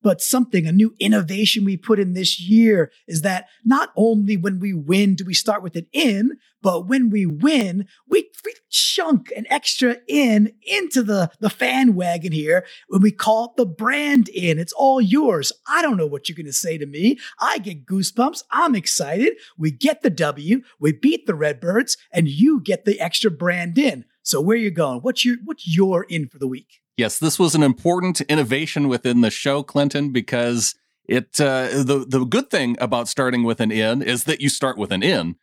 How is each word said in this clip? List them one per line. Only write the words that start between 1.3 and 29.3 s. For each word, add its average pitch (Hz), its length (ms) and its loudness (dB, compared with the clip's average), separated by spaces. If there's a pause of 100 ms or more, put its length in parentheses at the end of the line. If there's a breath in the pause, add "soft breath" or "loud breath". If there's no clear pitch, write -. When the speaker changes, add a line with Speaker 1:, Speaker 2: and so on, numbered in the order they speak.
Speaker 1:
we 196 140 0
put 220 200 2
in 190 140 0
this 185 300 -2
year 208 500 4 (160 soft breath)
is 160 140 -6
that 185 260 -4 (160 soft breath)
not 262 320 0
only 214 400 2
when 190 240 -2
we 196 140 -4
win 185 420 2
do 190 80 -8
we 180 100 -8
start 202 300 -2
with 170 140 -10
an 165 160 -10
in, 247 440 0 (240 soft breath)
but 180 260 0
when 247 220 2
we 202 160 0
win, 190 640 0 (220 soft breath)
we, - 200 0 (140)
we 453 100 -10 (160)
chunk - 680 0
an 214 120 -8
extra 254 480 0 (100)
in 226 460 2 (100)
into 370 400 -2
the, 196 360 0
the 208 100 0
fan 254 460 2
wagon 175 380 -4
here 156 320 0 (240 loud breath)
when 190 120 2
we 208 100 6
call 220 340 0
it 233 100 -16
the 247 100 2
brand 254 640 0
in. 170 300 -2
It's 170 140 -8
all 269 260 2
yours. 208 540 2 (160)
I 339 120 0
don't 277 160 0
know 160 100 0
what 139 200 -8
you're 170 80 -8
gonna 156 160 -14
say 165 260 -4
to 147 80 -8
me. 170 320 0 (220 loud breath)
I - 200 -2
get 170 260 -12
goosebumps. 196 680 -2
I'm 302 240 2
excited. 180 600 -2 (220 loud breath)
We 156 140 -2
get 262 300 -2
the 269 80 2
W, 151 520 0 (180 soft breath)
we 147 120 2
beat 302 360 0
the 190 80 0
Redbirds, 156 640 -2 (140)
and 170 160 0
you 220 320 4
get 180 240 -4
the 208 160 0
extra 175 320 -2
brand 175 460 -4
in. 233 280 0 (180)
So - 180 0
where 208 160 2
you 214 140 -2
going? 143 280 -2
What's 254 240 -2
your, 240 220 0
what's 311 220 -10
your 185 380 2
in 160 220 -6
for 135 120 -20
the 135 80 -4
week? 127 340 -12 (160)
Speaker 2:
Yes, 113 220 0
this 156 180 0
was 165 180 2
an 156 60 4
important 175 600 0
innovation 147 680 -2
within 123 320 2
the 113 100 4
show, 143 340 -2